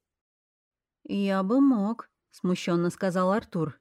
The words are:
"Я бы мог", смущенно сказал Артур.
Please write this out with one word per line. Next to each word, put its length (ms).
"Я 380
бы 180
мог", 480
смущенно 560
сказал 400
Артур. 500